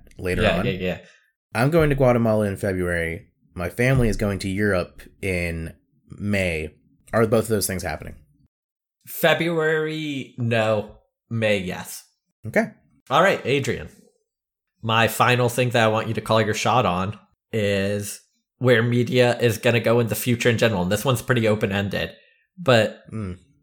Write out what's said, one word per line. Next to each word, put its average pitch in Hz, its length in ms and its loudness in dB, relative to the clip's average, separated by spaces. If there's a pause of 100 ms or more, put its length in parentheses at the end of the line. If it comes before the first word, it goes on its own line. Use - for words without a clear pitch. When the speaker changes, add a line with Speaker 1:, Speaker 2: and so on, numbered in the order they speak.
(180)
Speaker 1:
later 90 240 -2
Speaker 2:
Yeah, 92 180 2
Speaker 1:
on. 101 60 -2
Speaker 2:
yeah, 95 60 -2
yeah. 90 260 -4 (560)
Speaker 1:
I'm 123 160 2
going 156 200 4
to 139 60 0
Guatemala 117 520 2
in 98 100 -4
February. 87 720 -4 (260)
My 90 160 -6
family 127 380 2
is 101 100 0
going 101 220 -2
to 98 100 -4
Europe 95 520 -2 (200)
in 85 520 -4 (360)
May. 90 640 -4 (400)
Are 113 140 2
both 110 160 2
of - 60 -8
those 104 180 -2
things 90 160 -6
happening? 82 320 -10 (920)
Speaker 2:
February, 156 1300 -2
no. 110 600 0 (320)
May, 110 300 0
yes. 87 440 -10 (440)
Speaker 1:
Okay. 214 180 0 (440)
Speaker 2:
All 143 120 4
right, 180 240 2
Adrian. 117 440 -2 (920)
My 113 260 2
final 120 420 2
thing 123 220 0
that 120 120 4
I 110 40 6
want 110 200 0
you 113 80 -2
to 110 60 -4
call 110 200 2
your 104 140 0
shot 117 300 2
on 92 320 -2 (360)
is 104 680 -2 (360)
where 120 240 4
media 120 580 2
is 117 180 2
gonna 120 220 2
go 113 200 2
in 117 80 0
the 107 80 -4
future 120 340 0
in 113 80 2
general. 107 240 2
And 90 100 -2
this 104 140 -2
one's 123 160 0
pretty 117 260 0
open-ended. 101 640 -2 (460)
But 120 540 2
Speaker 1:
Mm. 95 260 -8 (260)